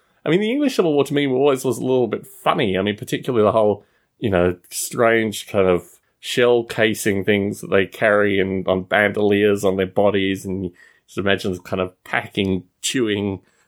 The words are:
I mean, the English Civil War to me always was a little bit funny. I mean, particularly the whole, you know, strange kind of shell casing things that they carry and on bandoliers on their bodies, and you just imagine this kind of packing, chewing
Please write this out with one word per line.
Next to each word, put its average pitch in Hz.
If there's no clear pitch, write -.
I -
mean, 170
the 214
English 285
Civil 165
War 143
to -
me 143
always 135
was 123
a 127
little 127
bit 107
funny. 127
I 95
mean, 104
particularly -
the 104
whole, 104
you 110
know, 87
strange 113
kind 98
of 87
shell 120
casing 110
things 101
that -
they 98
carry 104
and 95
on 92
bandoliers 104
on 95
their 95
bodies, 98
and 95
you 87
just -
imagine 98
this 90
kind 92
of -
packing, 98
chewing 101